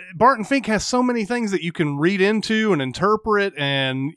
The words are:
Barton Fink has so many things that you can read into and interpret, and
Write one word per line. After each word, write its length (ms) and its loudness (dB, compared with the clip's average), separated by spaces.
Barton 280 2
Fink 220 -2
has 200 0
so 180 0
many 200 0
things 280 -4
that 100 0
you 100 -4
can 260 -2
read 220 2
into 540 2
and 80 0
interpret, 760 0
and 600 -2